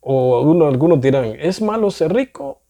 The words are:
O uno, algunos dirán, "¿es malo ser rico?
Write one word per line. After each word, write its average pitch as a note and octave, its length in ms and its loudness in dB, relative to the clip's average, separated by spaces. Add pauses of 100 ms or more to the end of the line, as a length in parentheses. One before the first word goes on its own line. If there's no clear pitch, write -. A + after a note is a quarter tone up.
O B2+ 340 2
uno, D#3 260 4
algunos C#3+ 340 2
dirán, C3 380 0
"¿es F#3 240 -4
malo G#3+ 260 -2
ser E3+ 240 -2
rico? A3 560 -6